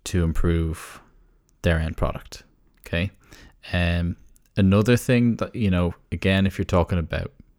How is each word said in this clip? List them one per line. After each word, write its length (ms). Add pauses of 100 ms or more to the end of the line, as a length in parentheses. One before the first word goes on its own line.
to 180
improve 800 (640)
their 180
end 160
product. 480 (420)
Okay. 240 (640)
Um, 440 (400)
another 400
thing 420
that, 180
you 160
know, 200 (200)
again, 340
if 100
you're 80
talking 360
about 320 (260)